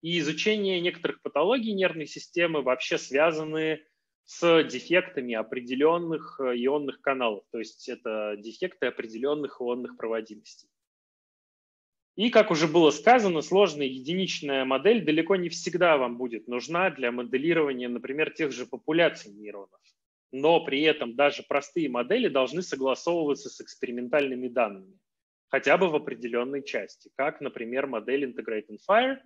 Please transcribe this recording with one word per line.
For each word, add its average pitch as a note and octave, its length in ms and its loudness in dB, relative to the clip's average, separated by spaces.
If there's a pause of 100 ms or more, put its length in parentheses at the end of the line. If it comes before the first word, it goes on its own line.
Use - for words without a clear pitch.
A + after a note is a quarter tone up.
И E3+ 180 0
изучение F#3+ 600 0
некоторых F3 400 -4
патологий G#3+ 520 0
нервной E3+ 340 -2
системы D#3+ 560 -2
вообще B2+ 340 0
связаны D#3 840 0 (440)
с E3 380 4
дефектами B2+ 720 -2
определённых, C3+ 1040 -2
э, B2+ 160 -2
ионных C3+ 440 -2
каналов, B2 500 -2
то A#2+ 80 -10
есть - 300 -12
это G#2+ 500 -6
дефекты A#2 480 -6
определённых B2+ 760 -4
ионных B2 360 -6
проводимостей. A2 720 -8 (1500)
И, A3+ 140 0
как G#3+ 200 6
уже D#3+ 180 2
было D#3 220 8
сказано, G3 500 4
сложная D#3 460 2
единичная C#3 760 -4
модель D3+ 400 4
далеко D#3+ 320 2
не F3 120 -2
всегда E3+ 480 2
вам B2 200 0
будет A#2 320 -8
нужна D3 420 -2
для C3 220 -2
моделирования, C3 760 0
например, C3+ 420 -4
тех D#3 220 -4
же A#2+ 140 -8
популяций D3+ 680 0
нейронов, G2+ 460 -18 (540)
но D#3 320 4
при C#3+ 180 -2
этом C#3 340 0
даже C#3+ 260 2
простые C#3+ 460 -2
модели B2+ 400 0
должны C3+ 340 0
согласовываться C#3+ 880 -2
с - 100 -20
экспериментальными B2 880 -2
данными, G2+ 500 -2 (500)
хотя C#3 300 4
бы F#3 100 4
в D3+ 80 0
определённой B2 680 -4
части, - 520 -8
как, D3+ 240 -4
например, B2+ 480 -6
модель B2 380 -2
Integrate A2+ 440 -8
and G#2+ 80 -14 (100)
Fire. B3+ 380 2